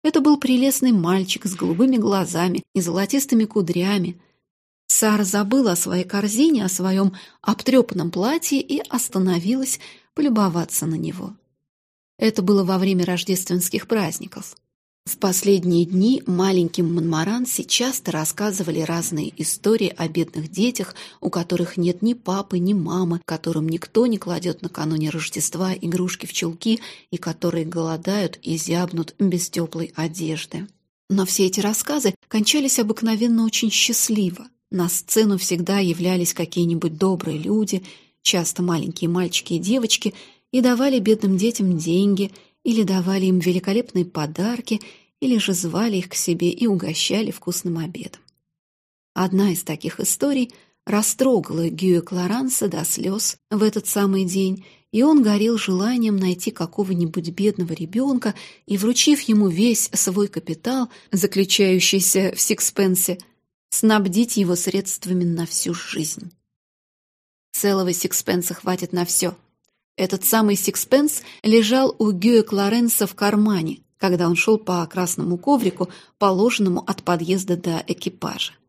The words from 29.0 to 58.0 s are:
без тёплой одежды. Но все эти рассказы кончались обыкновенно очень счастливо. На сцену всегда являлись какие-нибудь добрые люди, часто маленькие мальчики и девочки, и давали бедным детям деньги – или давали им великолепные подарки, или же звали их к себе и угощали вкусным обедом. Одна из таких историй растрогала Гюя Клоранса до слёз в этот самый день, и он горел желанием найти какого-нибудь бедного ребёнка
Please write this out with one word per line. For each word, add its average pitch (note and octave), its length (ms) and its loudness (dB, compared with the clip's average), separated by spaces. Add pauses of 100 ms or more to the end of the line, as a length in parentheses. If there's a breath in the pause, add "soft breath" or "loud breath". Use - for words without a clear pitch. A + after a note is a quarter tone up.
без F3 320 0
тёплой E3 460 -6
одежды. D#3+ 720 -6 (420)
Но G3 160 2
все F#3+ 200 2
эти F#3+ 160 0
рассказы A3 520 -2 (140)
кончались C4+ 500 0
обыкновенно A3+ 680 2
очень A3 260 0
счастливо. G#3 800 0 (220)
На F3 180 0
сцену G#3+ 480 2
всегда F#3 420 0
являлись F3 540 0
какие-нибудь E3+ 640 0
добрые E3+ 400 0
люди, G3 440 0 (420 loud breath)
часто F3 380 0
маленькие E3+ 480 -2
мальчики F3 440 -2
и E3 60 0
девочки, G#3+ 540 0 (380 loud breath)
и B3+ 80 2
давали B3+ 400 2
бедным G#3 380 2
детям F#3+ 400 0
деньги – F#3+ 560 0 (340 loud breath)
или A3 160 2
давали F#3+ 420 0
им F#3 140 4
великолепные F#3 640 0
подарки, F3+ 800 -4 (400 loud breath)
или B3+ 160 2
же G3 160 0
звали F#3 420 -2
их F3+ 140 -4
к - 60 -14
себе E3+ 340 0
и A#3 180 0
угощали G3 640 -2
вкусным F3 480 -6
обедом. - 420 -10 (920)
Одна F#3 400 2
из E3 100 -4
таких - 360 -8
историй C4+ 540 -2 (320 loud breath)
растрогала G#3 840 0
Гюя E3+ 320 2
Клоранса G#3 680 -2
до F3 160 -4
слёз - 540 -4 (120)
в G#3+ 140 2
этот G#3+ 240 0
самый G3 380 2
день, F#3+ 400 -2 (260 loud breath)
и A3 100 2
он D4 220 6
горел G#3+ 340 4
желанием G#3 600 0
найти F#3 340 0
какого-нибудь E3+ 800 -2
бедного F#3+ 440 0
ребёнка A3 640 -2 (300 loud breath)